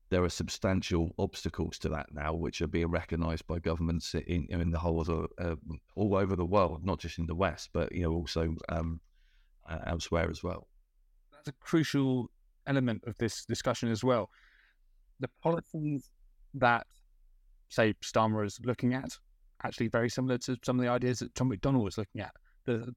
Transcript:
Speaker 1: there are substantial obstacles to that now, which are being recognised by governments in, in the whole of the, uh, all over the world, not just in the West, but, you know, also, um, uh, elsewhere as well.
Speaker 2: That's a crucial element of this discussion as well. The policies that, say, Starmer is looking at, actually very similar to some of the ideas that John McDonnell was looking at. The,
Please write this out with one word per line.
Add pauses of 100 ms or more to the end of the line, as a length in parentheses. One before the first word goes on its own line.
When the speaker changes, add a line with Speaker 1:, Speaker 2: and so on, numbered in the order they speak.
Speaker 1:
there
are
substantial
obstacles
to
that
now,
which
are
being
recognised
by
governments
in,
in
the
whole
of
the, (120)
uh, (400)
all
over
the
world,
not
just
in
the
West,
but,
you
know,
also, (160)
um, (640)
uh,
elsewhere
as
well. (640)
Speaker 2:
That's
a
crucial (380)
element
of
this
discussion
as
well. (920)
The (120)
policies (420)
that, (840)
say,
Starmer
is
looking
at, (460)
actually
very
similar
to
some
of
the
ideas
that
John
McDonnell
was
looking
at. (300)
The,